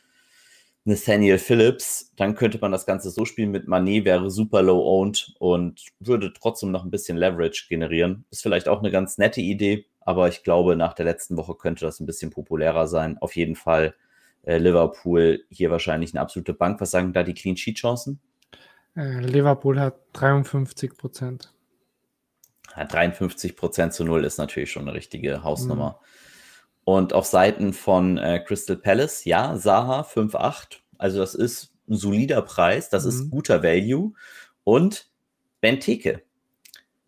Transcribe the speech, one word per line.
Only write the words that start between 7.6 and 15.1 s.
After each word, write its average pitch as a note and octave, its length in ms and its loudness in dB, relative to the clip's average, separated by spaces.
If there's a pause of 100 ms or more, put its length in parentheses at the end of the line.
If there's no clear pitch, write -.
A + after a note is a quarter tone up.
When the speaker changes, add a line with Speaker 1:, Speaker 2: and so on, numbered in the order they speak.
Speaker 1:
generieren. E2+ 640 -2
Ist - 120 -12
vielleicht G2+ 240 -2
auch G2+ 120 2
eine G#2 100 -2
ganz F#2+ 280 -2
nette G#2 240 2
Idee, G2+ 460 0 (120)
aber F2+ 300 2
ich - 140 -8
glaube, F2 320 4
nach E2 180 -2
der E2+ 120 -4
letzten E2 320 -4
Woche D#2+ 180 -8
könnte E2+ 300 -6
das D#2 140 -8
ein D#2 60 -12
bisschen - 260 -10
populärer D#2+ 560 -2
sein. D#2+ 320 -2
Auf - 160 -8
jeden D#2+ 200 -2
Fall, D#2+ 380 0 (500)
äh, E2+ 140 0
Liverpool E2+ 920 4